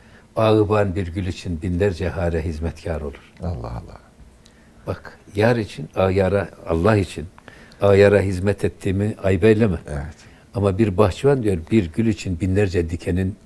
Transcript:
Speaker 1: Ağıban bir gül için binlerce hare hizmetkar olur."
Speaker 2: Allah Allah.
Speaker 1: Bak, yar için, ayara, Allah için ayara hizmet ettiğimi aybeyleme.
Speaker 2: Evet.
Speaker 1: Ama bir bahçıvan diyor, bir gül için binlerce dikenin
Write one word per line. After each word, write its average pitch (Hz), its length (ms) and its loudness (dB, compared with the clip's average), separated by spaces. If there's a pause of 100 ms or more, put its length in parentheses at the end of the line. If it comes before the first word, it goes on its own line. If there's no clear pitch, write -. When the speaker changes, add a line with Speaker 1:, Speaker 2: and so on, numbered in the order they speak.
(360)
Speaker 1:
Ağıban 107 600 2
bir 95 100 -4
gül 90 200 -6
için 85 360 -8
binlerce 90 460 -2
hare 85 360 -2
hizmetkar 80 560 -6
olur." 71 320 -14 (100)
Speaker 2:
Allah 82 280 -8
Allah. - 280 -14 (880)
Speaker 1:
Bak, - 320 -10 (180)
yar 113 200 4
için, - 380 -8
ayara, 95 540 0 (200)
Allah 87 280 2
için 82 300 -4 (540)
ayara 101 400 6
hizmet 98 440 -2
ettiğimi 101 580 -2
aybeyleme. 98 560 2 (100)
Speaker 2:
Evet. 73 260 -8 (400)
Speaker 1:
Ama 98 240 0
bir 104 180 2
bahçıvan 123 460 2
diyor, 98 160 0 (120)
bir 98 220 2
gül 113 140 0
için 98 340 -4
binlerce 92 500 0
dikenin 92 560 -2